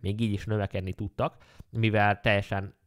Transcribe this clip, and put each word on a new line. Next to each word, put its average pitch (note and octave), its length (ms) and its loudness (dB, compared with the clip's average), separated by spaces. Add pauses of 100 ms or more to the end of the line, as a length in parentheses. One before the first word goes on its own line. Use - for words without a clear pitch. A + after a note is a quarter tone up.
még G2+ 200 -4
így A2 120 0
is G2+ 120 -4
növekedni G2 480 -4
tudtak, A2 420 -6 (340)
mivel G#2 500 2
teljesen G2 680 0